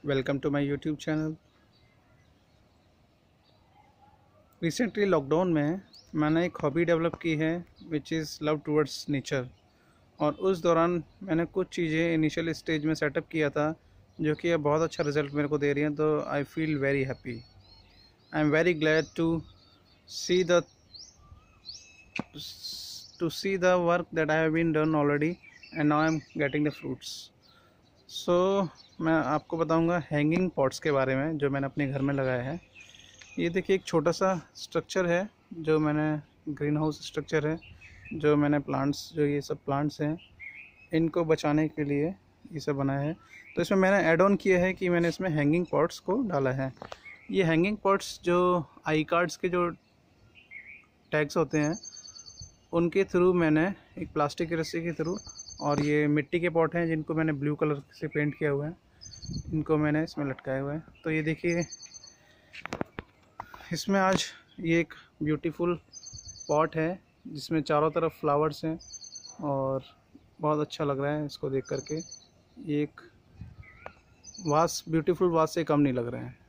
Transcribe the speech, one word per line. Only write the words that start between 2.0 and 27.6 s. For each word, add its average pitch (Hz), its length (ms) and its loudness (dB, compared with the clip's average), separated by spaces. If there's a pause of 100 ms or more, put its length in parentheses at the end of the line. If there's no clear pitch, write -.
Recently 202 440 0
lockdown 165 480 2
में 156 280 0 (340)
मैंने 156 300 2
एक 175 180 -6
hobby 156 220 0
develop 165 360 2
की 160 140 0
है, 160 160 0 (400)
which 151 260 -4
is 156 240 -6
love 151 240 0
towards 151 300 0 (140)
nature। 135 340 -2 (760)
और 151 140 2
उस 190 280 0
दौरान 170 420 2 (200)
मैंने 170 220 0 (100)
कुछ 185 200 -2
चीज़ें 165 380 0
initial 160 400 0
stage 156 320 -4
में 160 80 2
सेटअप 151 380 -2
किया 151 180 0
था, 151 240 0 (460)
जो 151 160 2
कि 170 160 0
अब 165 120 2
बहुत 147 180 4
अच्छा 165 220 -2
result 143 300 0
मेरे 147 140 0
को 147 100 0
दे 143 160 2
रही 143 100 0
हैं, 151 120 0
तो 151 120 0 (240)
I 143 100 -2 (140)
feel 156 260 -2
very 139 300 2
happy। 120 260 -10 (960)
I 156 80 0
am 151 100 4
very 170 220 4
glad 156 340 2 (120)
to 165 80 2 (840)
see - 340 0
the, 170 180 4 (2500)
to 170 100 0
see 196 260 -4
the 180 320 4
work 175 240 0
that 156 180 0
I 156 140 4
have 160 160 2
been 165 140 2
done 156 220 2
already 147 440 2 (380)
and 151 120 4
now 151 120 4
I 160 80 2
am 160 100 0 (160)
getting 147 340 0
the 143 120 -6
fruits। 135 320 -10 (960)